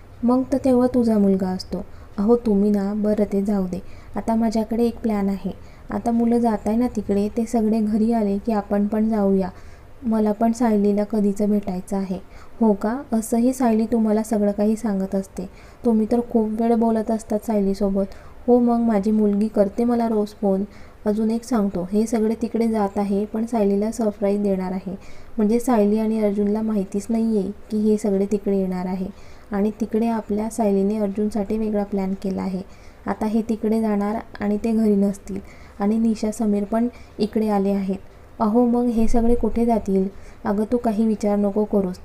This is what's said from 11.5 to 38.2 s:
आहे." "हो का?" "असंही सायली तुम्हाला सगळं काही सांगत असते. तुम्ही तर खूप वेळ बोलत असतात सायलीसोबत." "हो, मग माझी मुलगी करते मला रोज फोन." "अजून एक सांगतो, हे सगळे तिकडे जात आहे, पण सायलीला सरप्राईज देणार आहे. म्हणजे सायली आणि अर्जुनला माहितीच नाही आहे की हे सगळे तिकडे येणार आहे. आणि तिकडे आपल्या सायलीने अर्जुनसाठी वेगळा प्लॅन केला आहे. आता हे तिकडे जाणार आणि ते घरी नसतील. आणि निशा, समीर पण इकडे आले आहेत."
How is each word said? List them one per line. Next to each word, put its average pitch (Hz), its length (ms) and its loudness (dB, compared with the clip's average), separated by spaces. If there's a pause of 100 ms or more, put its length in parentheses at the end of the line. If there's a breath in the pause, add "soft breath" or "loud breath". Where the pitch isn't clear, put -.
आहे." 190 220 -4 (400 loud breath)
"हो 220 160 4
का?" 214 200 -2 (180)
"असंही 233 400 0
सायली 226 380 2
तुम्हाला 220 320 2
सगळं 208 280 0
काही 208 240 0
सांगत 196 400 -2
असते. 196 300 -6 (400 loud breath)
तुम्ही 220 260 2
तर 240 80 2 (100)
खूप 220 320 0
वेळ 233 160 2
बोलत 226 340 2
असतात 214 340 -4
सायलीसोबत." 196 600 0 (420 loud breath)
"हो, 247 120 6
मग 240 220 2
माझी 220 300 2
मुलगी 208 360 2
करते 214 360 0
मला 233 260 2
रोज 208 320 0
फोन." 196 220 2 (420 loud breath)
"अजून 214 260 0
एक 233 120 -4
सांगतो, 196 480 0
हे 208 160 2
सगळे 220 340 0
तिकडे 226 260 0
जात 208 300 0
आहे, 202 280 0
पण 226 200 -4
सायलीला 208 460 2
सरप्राईज 208 520 0
देणार 190 280 0
आहे. 190 240 -6 (420 loud breath)
म्हणजे 220 220 4
सायली 214 400 2
आणि 220 200 0
अर्जुनला 208 420 0
माहितीच 202 480 -2
नाही 226 280 2
आहे 190 140 -2 (200)
की 214 80 -2
हे 214 180 4
सगळे 202 280 0
तिकडे 202 320 0
येणार 185 280 -2
आहे. 185 220 -4 (440 loud breath)
आणि 208 200 0 (100)
तिकडे 220 260 0
आपल्या 220 420 -2
सायलीने 202 480 2
अर्जुनसाठी 214 600 -2
वेगळा 214 260 -2
प्लॅन 196 380 -2
केला 190 200 -4
आहे. 185 200 -4 (460 loud breath)
आता 202 180 -4
हे 220 240 0
तिकडे 220 320 0
जाणार 208 360 -2 (240)
आणि 208 220 -2
ते 233 80 0
घरी 220 240 2
नसतील. 196 440 -2 (400 loud breath)
आणि 208 180 2
निशा, 220 340 0
समीर 202 320 0
पण 226 240 0 (320 loud breath)
इकडे 214 300 0
आले 202 220 2
आहेत." 196 260 -2 (420 loud breath)